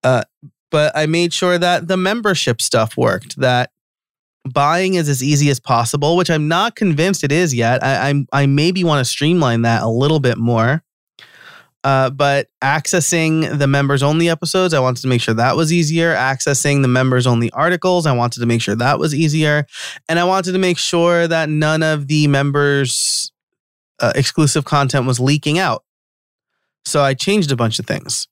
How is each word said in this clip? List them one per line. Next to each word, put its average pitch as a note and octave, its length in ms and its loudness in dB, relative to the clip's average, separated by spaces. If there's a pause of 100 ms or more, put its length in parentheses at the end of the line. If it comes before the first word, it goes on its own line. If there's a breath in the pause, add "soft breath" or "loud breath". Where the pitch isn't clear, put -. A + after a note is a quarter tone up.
Uh, B2+ 200 2 (460)
but D3+ 260 0
I D3+ 100 0
made E3+ 280 0
sure F3+ 240 0
that F3 300 0
the F#3 100 0
membership F#3 640 -2
stuff A2+ 360 0
worked, A#2+ 420 -4
that B2 320 0 (800)
buying E3+ 420 0
is D#3 140 0
as C3 140 -2
easy C#3+ 260 2
as C3 100 0
possible, C#3+ 560 0
which F3+ 140 0
I'm D3+ 180 0
not F#3+ 280 -2
convinced F3 480 0
it C#3 80 -2
is D#3+ 220 0
yet. A#2+ 300 0
I, C3 260 0
I'm, C#3+ 220 0
I C#3 140 2
maybe D#3+ 380 2
wanna D3 220 2
streamline C#3+ 580 0
that A#2 180 2
a A2+ 80 -2
little C#3 300 2
bit B2+ 180 0
more. A#2 460 0 (1000 loud breath)
Uh, C3+ 260 2
but C#3 380 0 (140)
accessing D#3+ 960 0
the C#3+ 100 2
members C#3 360 2
only D#3+ 240 2
episodes, E3+ 460 0
I C#3+ 60 2
wanted B2+ 220 0
to C3+ 60 -4
make B2 140 2
sure A#2 120 -2
that A#2+ 220 0
was D#3 160 0
easier. E3 420 0
Accessing C#3 680 0
the C3 80 2
members B2+ 360 2
only A#2 260 2
articles, F3 540 0
I D3 60 2
wanted A#2+ 300 -2
to A#2+ 40 -2
make A#2 160 0
sure G#2 140 -2
that A#2+ 240 0
was D3+ 160 -2
easier. D3+ 500 0 (440 loud breath)
And E3 100 0
I F3 60 2
wanted F#3 260 0
to F#3 60 -2
make F3+ 200 0
sure E3+ 500 0
that D#3+ 200 -2
none D#3 340 0
of D#3 260 -2
the D3+ 200 2
members, C#3 1040 0 (680)
uh, A#2 140 0
exclusive C#3+ 520 0
content C#3 400 0
was B2+ 160 -2
leaking D3 360 0
out. F3+ 280 -2 (1000)
So - 160 0
I C3+ 120 2
changed F#3 380 0
a C3 40 0
bunch A2+ 240 -2
of - 60 -8
things. - 460 -8